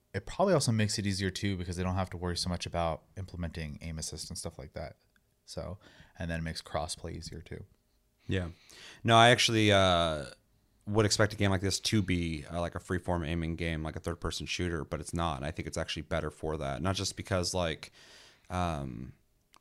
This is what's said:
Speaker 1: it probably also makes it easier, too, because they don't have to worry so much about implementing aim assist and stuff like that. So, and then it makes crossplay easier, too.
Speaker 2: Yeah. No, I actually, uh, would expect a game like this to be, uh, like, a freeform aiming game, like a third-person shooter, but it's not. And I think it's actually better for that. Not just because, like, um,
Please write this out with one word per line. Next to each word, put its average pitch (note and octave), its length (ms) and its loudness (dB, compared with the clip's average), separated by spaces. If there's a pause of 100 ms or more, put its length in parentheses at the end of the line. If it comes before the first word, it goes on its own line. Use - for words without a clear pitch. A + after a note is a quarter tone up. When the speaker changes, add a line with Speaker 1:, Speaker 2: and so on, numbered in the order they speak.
(140)
Speaker 1:
it G2 100 -6
probably F#3+ 300 2
also B2+ 180 4
makes G#2+ 260 2
it G2+ 80 -2
easier, F#2+ 240 0
too, G2 280 -2
because F2 180 -6
they F2+ 60 -2
don't F#2 140 0
have F#2 140 0
to F2+ 60 -8
worry F2 220 -4
so - 100 -2
much F2 160 -2
about E2 380 -2 (160)
implementing E2 640 -8
aim E2 160 -8
assist - 320 -10
and E2+ 80 -10
stuff - 200 -10
like D#2+ 140 -14
that. D#2 240 -10 (480)
So, - 340 -8 (400)
and E2+ 120 -4
then E2 100 -2
it - 40 -4
makes D#2+ 180 -6
crossplay E2 520 -6
easier, E2 280 -12
too. - 220 -14 (600)
Speaker 2:
Yeah. F#2 220 -2 (560)
No, A#2 120 8
I A#2 140 12
actually, A2 420 6
uh, E2+ 520 6 (600)
would G#2 220 4
expect G2+ 260 2
a - 40 -8
game G2+ 160 4
like F#2 80 2
this F#2+ 180 0
to G#2+ 240 2
be, E2+ 500 -2
uh, E2+ 80 -2
like, E2+ 140 -2
a E2+ 60 -8
freeform F2 460 0
aiming E2 280 -2
game, D#2+ 300 -2
like D#2 100 -6
a F2+ 60 -8
third-person D#2+ 460 -6
shooter, E2 380 -2
but D2+ 160 -6
it's - 140 -8
not. E2+ 220 0
And C2+ 100 -6
I D#2 60 -4
think D#2 160 -8
it's - 100 -6
actually D#2+ 240 -4
better D#2 280 -4
for D#2 260 -6
that. C#2 260 -4
Not F#2+ 140 0
just G2 200 -4
because, F2+ 380 -2
like, E2 380 -2 (580)
um, C#2 600 -4 (480)